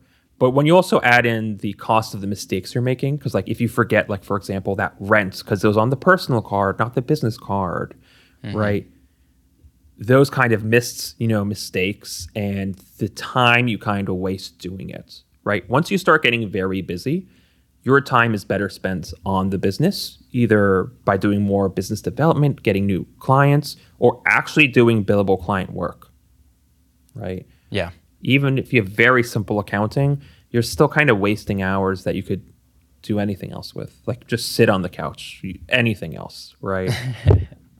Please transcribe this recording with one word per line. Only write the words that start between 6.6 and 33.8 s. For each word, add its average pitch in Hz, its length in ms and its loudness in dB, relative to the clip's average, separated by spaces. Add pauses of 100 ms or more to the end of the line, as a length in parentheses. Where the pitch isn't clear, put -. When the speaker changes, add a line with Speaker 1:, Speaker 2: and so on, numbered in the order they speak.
Speaker 1:
not 117 160 -2
the 131 80 -2
business 127 360 -2
card, 95 560 -4 (500)
Speaker 2:
Mm-hmm. 101 120 -8
Speaker 1:
right? 104 300 -2 (1120)
Those 131 300 4
kind 120 240 0
of 107 100 0
missed, - 560 -2
you 117 80 -2
know, 107 180 0
mistakes - 920 -6
and 98 380 -4 (240)
the 107 100 -2
time 123 580 2
you 104 120 -4
kind 101 320 -4
of 92 60 -4
waste 95 420 -8
doing 92 320 -12
it, - 320 -18 (200)
right? 101 280 -4
Once 139 200 0
you 202 60 0
start 160 260 4
getting 117 280 2
very 95 320 -2
busy, 135 440 -6 (560)
your 135 200 2
time 117 320 2
is 95 100 -6
better 98 240 -2
spent 92 460 -8 (100)
on 95 260 0
the 95 80 -2
business, 120 600 -2 (140)
either 104 520 4 (220)
by 101 100 4
doing 101 240 0
more 98 300 0
business 95 320 -6
development, 147 600 0
getting 98 220 0
new 95 220 -2 (140)
clients, 143 560 2 (220)
or 120 280 2
actually 135 420 4
doing 117 340 4
billable 98 380 2
client 95 320 -4
work, - 380 -10 (1040)
right? 92 320 -10 (240)
Speaker 2:
Yeah. 92 200 -2 (320)
Speaker 1:
Even 135 360 2
if - 140 -6
you 117 100 4
have 95 80 -6
very 120 320 4
simple 107 380 -2
accounting, 139 600 -2 (300)
you're 120 120 0
still 147 260 0
kind 151 220 2
of 104 80 4
wasting 101 440 -2
hours 95 420 -2
that 82 120 -4
you 85 80 -6
could - 180 -6 (600)
do 104 180 -4
anything 98 320 -6
else - 220 -14
with, - 320 -14